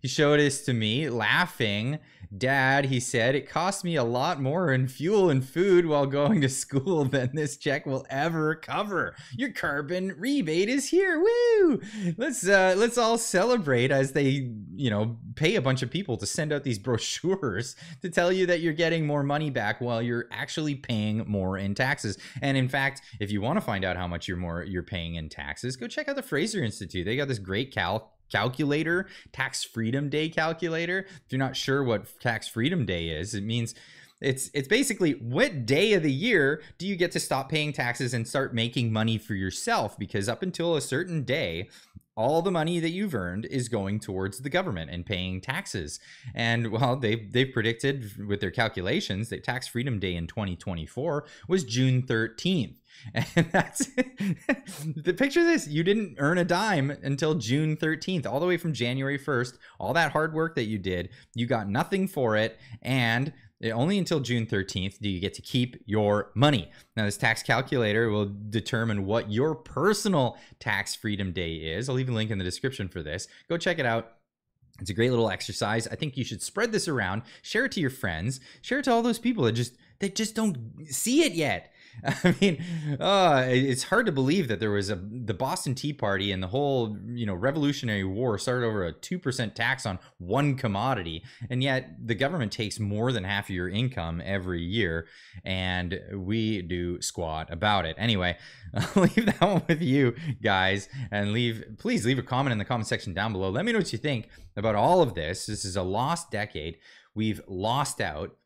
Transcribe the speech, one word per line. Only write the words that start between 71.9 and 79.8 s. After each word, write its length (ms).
I'll 60
leave 140
a 40
link 160
in 80
the 60
description 440
for 140
this. 260
Go 80
check 220
it 80
out. 260
It's 120
a 20
great 160
little 220
exercise. 560
I 80
think 200
you 80
should 200
spread 280
this 160
around, 360
share 240
it 80
to 80
your 80
friends, 500
share 180
it 40
to 80
all 100
those 180
people 260
that 80
just, 220